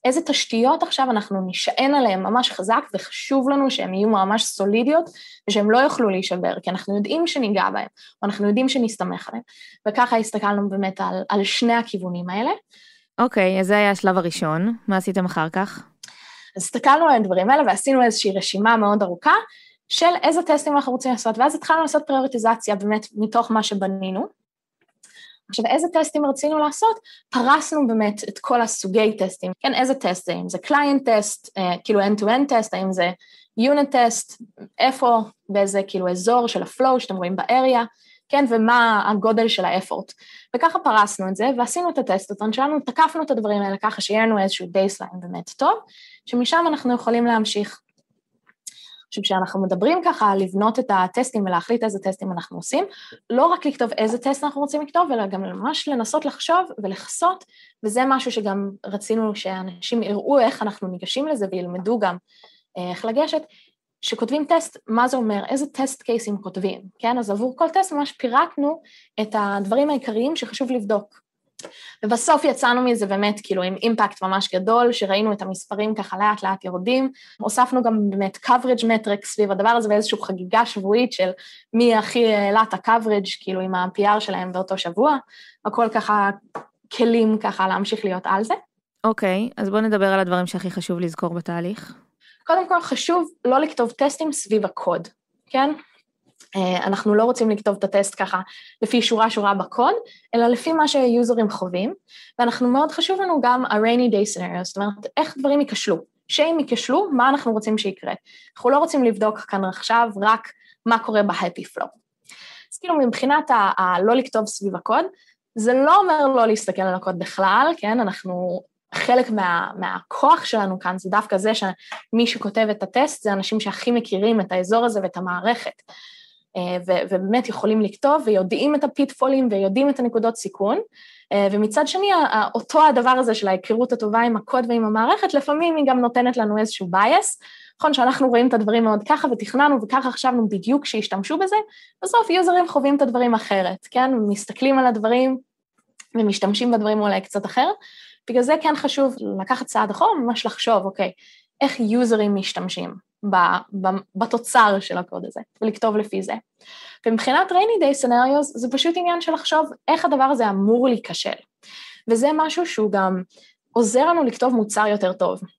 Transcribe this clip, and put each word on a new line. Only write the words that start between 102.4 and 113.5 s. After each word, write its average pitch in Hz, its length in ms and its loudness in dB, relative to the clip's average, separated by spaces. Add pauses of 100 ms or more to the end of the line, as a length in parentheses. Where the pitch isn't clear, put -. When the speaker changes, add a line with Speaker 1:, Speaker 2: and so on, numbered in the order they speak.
Speaker 1:
מאוד 285 240 2
חשוב 370 300 -2
לנו 339 200 0
גם 247 240 2
ה-rainy 233 460 2
day 208 260 0
scenario, 180 260 -8
זאת - 140 -10
אומרת, 202 300 -6 (100)
איך 311 200 -2
דברים 285 220 2
ייכשלו, 220 380 -2 (300)
שאם 330 320 0
ייכשלו, 294 520 -2
מה 254 180 4
אנחנו 277 220 0
רוצים 214 260 -2
שיקרה? - 360 -6 (440)
אנחנו 247 120 0
לא 269 80 4
רוצים 302 260 2
לבדוק 214 360 0
כאן 196 260 -4
עכשיו 226 440 0 (120)
רק 214 280 0 (360)
מה 226 140 2
קורה 214 240 0
ב-happy 175 400 -2
flow. - 240 -8 (840)
אז - 60 -18
כאילו, 349 180 -2
מבחינת 285 540 0